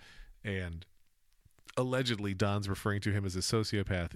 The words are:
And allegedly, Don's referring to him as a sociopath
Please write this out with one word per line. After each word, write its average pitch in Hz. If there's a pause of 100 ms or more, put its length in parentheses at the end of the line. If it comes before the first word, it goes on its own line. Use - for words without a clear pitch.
(440)
And 90 (920)
allegedly, 123
Don's 101
referring 101
to 107
him 98
as 90
a 92
sociopath 98